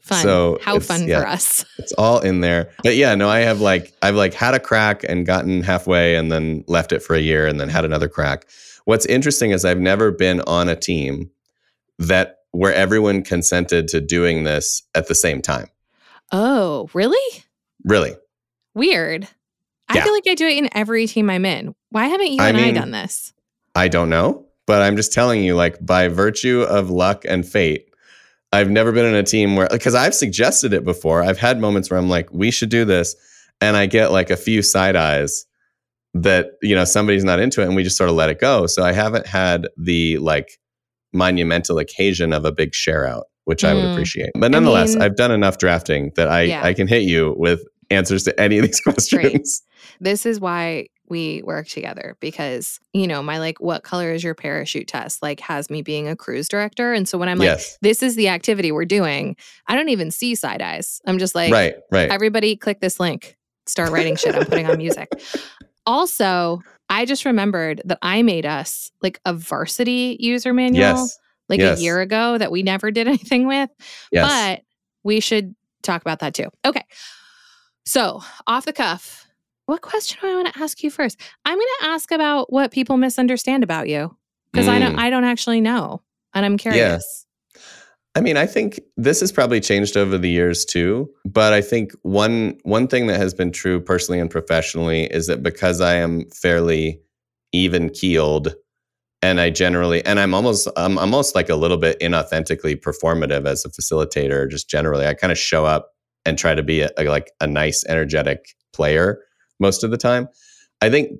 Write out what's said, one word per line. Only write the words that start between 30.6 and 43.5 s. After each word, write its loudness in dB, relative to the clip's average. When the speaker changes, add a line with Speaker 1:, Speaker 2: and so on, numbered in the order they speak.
Speaker 2:
it 0
before. 0
I've 2
had 2
moments 0
where 0
I'm 2
like, 0
"We 0
should -2
do 2
this." 2
And 4
I 4
get, 4
like, 2
a 0
few 0
side 2
eyes 0
that, 2
you 2
know, 4
somebody's 2
not 4
into 0
it 2
and 0
we 2
just -2
sort 2
of 2
let 2
it -4
go. 4
So 0
I 2
haven't -2
had 0
the, 0
like, -2
monumental 0
occasion -2
of -2
a 0
big -2
share -2
out, -6
which -2